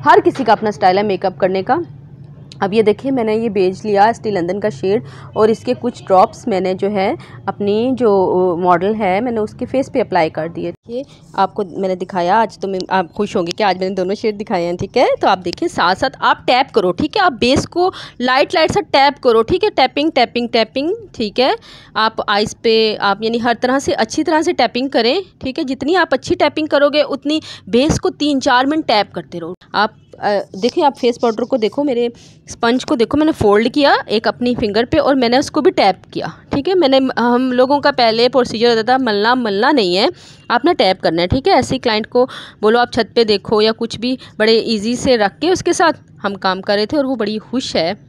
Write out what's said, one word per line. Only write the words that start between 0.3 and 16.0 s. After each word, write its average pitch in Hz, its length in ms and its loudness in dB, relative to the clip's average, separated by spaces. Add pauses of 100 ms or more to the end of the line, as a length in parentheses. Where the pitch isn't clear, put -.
का 220 100 4
अपना 214 180 0
style 190 260 2
है 202 80 2
makeup 190 320 -2
करने 190 260 0
का। 190 160 0 (800)
अब 196 120 0
ये 226 100 4
देखिए, 208 280 0
मैंने 220 240 0
ये 226 140 -2
बेज 190 360 0
लिया, 202 220 4
एसटी 226 240 -2
लंदन 185 280 -2
का 202 100 -2
शेड, 190 340 -2 (320)
और 220 140 4
इसके 226 260 -2
कुछ 240 300 -8
drops 185 420 2
मैंने 185 280 0
जो 196 140 -4
है 208 260 0 (320)
अपनी 214 460 -2
जो 185 640 2
model 180 380 2
है, 196 260 0
मैंने 233 180 -4
उसके 214 260 -6
face 262 240 -2
पे - 100 -4
apply 175 300 0
कर 156 200 -8
दिए। 170 240 -10 (160)
ये 247 140 -8 (320)
आपको 196 280 -2 (100)
मैंने 190 220 -4
दिखाया, 180 420 -2
आज 220 220 -2
तो 190 80 -8
मैं, 190 120 -6 (120)
आप 185 200 -2
खुश 208 240 -6
होंगे 175 160 -2
कि 214 120 -4
आज 185 160 0
मैंने 190 160 -4
दोनों 190 200 -2
shade 214 220 -4
दिखाए 196 260 -4
हैं, 175 140 -4
ठीक 196 200 -6
है। 294 100 4 (140)
तो 294 60 2
आप 196 120 2
देखें, 180 300 -6
साथ 180 260 0
साथ - 260 -4